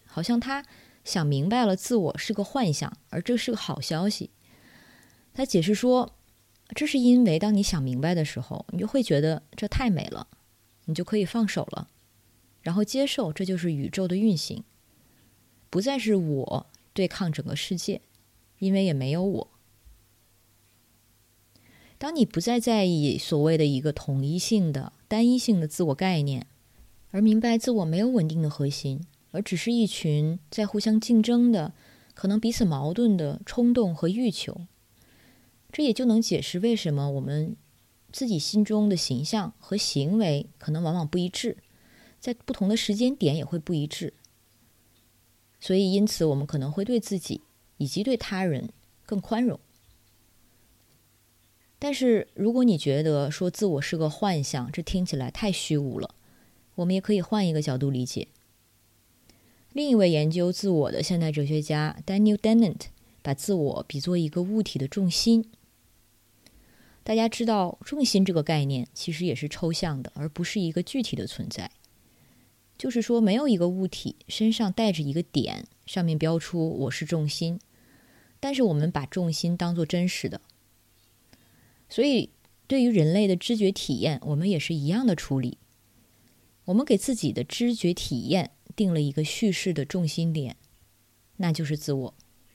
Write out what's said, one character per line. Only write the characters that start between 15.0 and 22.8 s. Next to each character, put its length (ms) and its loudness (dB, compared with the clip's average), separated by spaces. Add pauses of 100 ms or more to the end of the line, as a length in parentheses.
不 140 0
再 160 -2
是 160 0
我 520 -2 (280)
对 120 2
抗 240 -4
整 140 -6
个 100 -6
世 220 -4
界， 240 -6 (600)
因 120 0
为 100 4
也 120 2
没 160 -2
有 120 0
我。 280 -2 (2500)
当 180 -8
你 120 4
不 120 -6
再 220 0
在 240 2